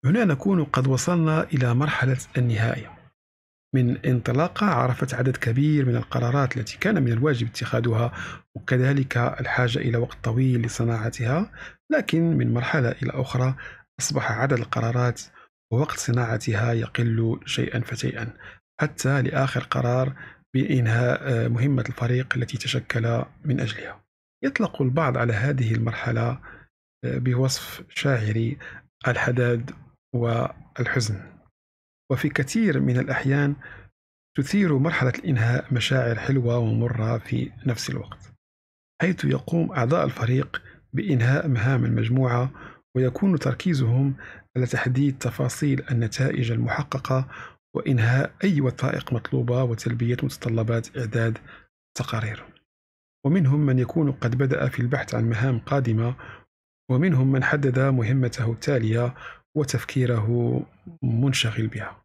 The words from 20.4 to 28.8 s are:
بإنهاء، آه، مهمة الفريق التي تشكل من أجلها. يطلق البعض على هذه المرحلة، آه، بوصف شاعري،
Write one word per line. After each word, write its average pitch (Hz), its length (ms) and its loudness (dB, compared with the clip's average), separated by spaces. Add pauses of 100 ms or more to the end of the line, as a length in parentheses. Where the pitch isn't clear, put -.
بإنهاء، 123 680 2
آه، 117 240 0
مهمة 123 420 2
الفريق 123 460 -2
التي 120 220 -6
تشكل 117 680 -4 (200)
من 135 140 -2
أجلها. - 440 -8 (400)
يطلق 262 380 -2
البعض 131 360 0
على 120 160 0
هذه 120 400 0
المرحلة، 113 680 -2 (640)
آه، 127 120 -2
بوصف 127 720 -2
شاعري، 113 680 -2 (500)